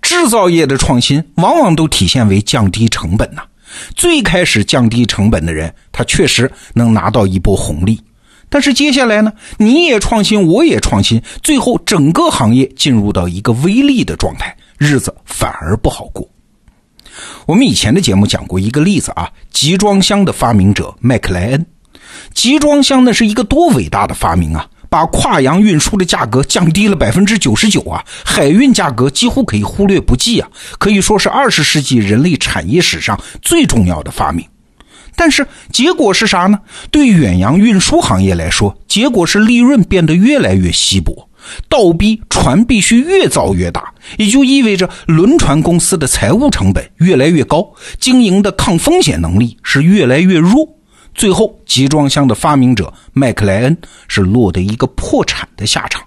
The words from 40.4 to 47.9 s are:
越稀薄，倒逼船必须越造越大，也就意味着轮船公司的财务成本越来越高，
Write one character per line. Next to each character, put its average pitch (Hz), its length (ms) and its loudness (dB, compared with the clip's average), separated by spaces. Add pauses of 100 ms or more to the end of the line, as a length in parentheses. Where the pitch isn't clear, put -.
越 92 180 0
稀 - 300 -2
薄， - 280 -6 (380)
倒 254 240 2
逼 208 380 0
船 185 340 2
必 240 160 0
须 226 220 2
越 349 260 2
造 - 260 -2
越 87 160 -2
大， - 240 -10 (240)
也 214 100 0
就 262 180 4
意 269 180 2
味 208 140 0
着 180 120 -2 (180)
轮 180 300 4
船 156 240 2
公 170 160 2
司 180 200 -2
的 147 100 -2
财 113 240 0
务 240 180 2
成 98 220 0
本 - 180 -4 (100)
越 170 180 4
来 131 100 2
越 165 160 2
高， 165 260 -2 (300)